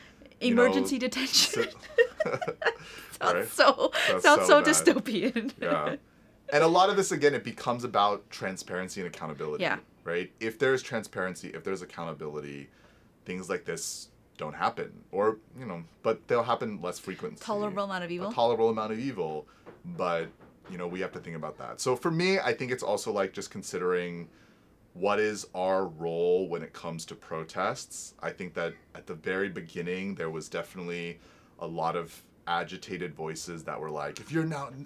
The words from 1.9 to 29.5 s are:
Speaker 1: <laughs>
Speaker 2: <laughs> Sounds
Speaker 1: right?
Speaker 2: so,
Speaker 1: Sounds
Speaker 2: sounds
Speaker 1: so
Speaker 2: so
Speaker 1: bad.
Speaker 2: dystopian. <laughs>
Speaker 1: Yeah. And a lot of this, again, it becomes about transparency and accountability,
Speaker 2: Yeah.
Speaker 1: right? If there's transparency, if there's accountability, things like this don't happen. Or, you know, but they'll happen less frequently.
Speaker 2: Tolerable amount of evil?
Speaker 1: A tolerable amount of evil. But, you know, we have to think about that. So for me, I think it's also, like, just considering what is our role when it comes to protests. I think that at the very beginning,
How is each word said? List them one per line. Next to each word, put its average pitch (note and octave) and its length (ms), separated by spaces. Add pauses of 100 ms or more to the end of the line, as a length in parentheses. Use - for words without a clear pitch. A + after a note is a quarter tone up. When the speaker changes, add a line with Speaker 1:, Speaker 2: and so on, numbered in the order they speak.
Speaker 1:
<laughs> - 60
Speaker 2:
<laughs> - 0 (880)
Sounds F3+ 140
Speaker 1:
right? G3+ 160
Speaker 2:
so, - 420 (160)
Speaker 1:
Sounds - 160
Speaker 2:
sounds D4 240
Speaker 1:
so - 0
Speaker 2:
so D4+ 140
Speaker 1:
bad. D4+ 120 (300)
Speaker 2:
dystopian. A3+ 520
<laughs> - 60
Speaker 1:
Yeah. E3+ 340 (580)
And D3 100
a E3 40
lot F3+ 220
of G3 60
this, F#3+ 160
again, C#3+ 220
it G#2 100
becomes A#2+ 400
about G#2 460
transparency F#2 720
and F2 120
accountability, D#2 500
Speaker 2:
Yeah. B2+ 160 (260)
Speaker 1:
right? F2 340
If A2 200
there's C3 220
transparency, G#2 680
if E2 160
there's F#2+ 160
accountability, D2 880 (560)
things F#2 240
like F#2 160
this - 440 (280)
don't D2 180
happen. - 360 (200)
Or, G#2+ 280 (200)
you C3 60
know, E2+ 180 (200)
but A2+ 260
they'll A#2+ 140
happen G#2 380
less F2+ 180
frequently. - 420
Speaker 2:
Tolerable G#3 420
amount F#3 220
of E3+ 60
evil? F3+ 180
Speaker 1:
A A#3 40
tolerable A#2 360
amount A2 240
of A2 60
evil. F2 460 (380)
But, E2+ 460 (420)
you F2+ 60
know, F2 100
we F#2 140
have F2+ 120
to F2+ 60
think E2 160
about D#2 220
that. A#1+ 240
So B2+ 160
for E3+ 140
me, F#3 280
I A#2+ 140
think B2+ 180
it's C3 120
also, G#2 280
like, G2 220
just - 180
considering F2 800 (640)
what G2+ 260
is G#2+ 340
our F#2+ 320
role E2+ 640
when E2 140
it - 100
comes E2 360
to E2 80
protests. - 1080
I - 80
think - 240
that E2+ 200 (220)
at - 100
the F2 100
very F#2+ 340
beginning, F2+ 640